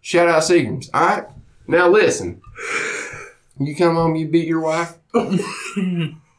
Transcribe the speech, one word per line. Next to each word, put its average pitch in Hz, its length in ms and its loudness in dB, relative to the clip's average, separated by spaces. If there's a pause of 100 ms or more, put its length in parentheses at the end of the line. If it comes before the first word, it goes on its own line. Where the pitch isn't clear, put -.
Shout 170 280 2
out 165 140 4
Seagram's. 156 500 0
All 139 80 -2
right? 190 240 0 (420)
Now 175 220 4
listen. 175 520 2 (1160)
You 143 180 -4
come 170 180 2
home, 165 220 0
you 160 120 -4
beat 165 180 2
your 165 140 -2
wife. 160 340 -4 (200)
Y- 180 1000 -4 (240)